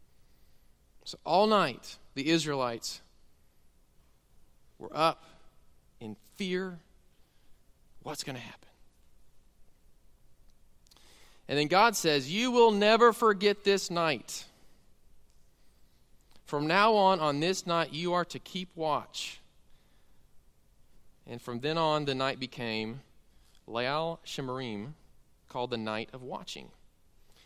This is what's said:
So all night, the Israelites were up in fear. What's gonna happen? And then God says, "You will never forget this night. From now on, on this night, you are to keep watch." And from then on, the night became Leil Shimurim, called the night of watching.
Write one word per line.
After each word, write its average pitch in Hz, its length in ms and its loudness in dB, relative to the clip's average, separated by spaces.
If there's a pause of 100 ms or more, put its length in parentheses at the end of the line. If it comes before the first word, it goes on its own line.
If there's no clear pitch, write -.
(1040)
So - 200 -12
all 185 220 4
night, 190 500 2 (180)
the 143 140 -4
Israelites 143 720 -2 (1800)
were 87 120 -14
up 156 320 0 (760)
in 107 160 -12 (180)
fear. 180 460 -6 (1200)
What's 156 220 -10
gonna 131 160 -10
happen? - 280 -18 (2750)
And 139 80 -2
then 147 120 2
God 202 280 6
says, 143 340 0
"You 226 200 0
will 233 220 6
never 220 400 6
forget 208 500 2
this 196 280 0
night. 160 540 -2 (2000)
From 147 240 -4
now 202 260 6
on, 190 240 4
on 147 220 0
this 185 260 -2
night, 165 260 0
you 170 200 -4
are 175 140 0
to - 120 -12
keep 180 380 -10
watch." - 640 -6 (1900)
And 120 160 -14
from 120 160 -8
then 147 180 -4
on, 151 280 2
the 139 100 0
night 135 240 -2
became 117 600 -6 (680)
Leil 147 560 -4
Shimurim, 127 680 -8 (560)
called 123 220 -6
the 120 60 -2
night 110 360 -6
of 127 100 -16
watching. - 480 -14 (760)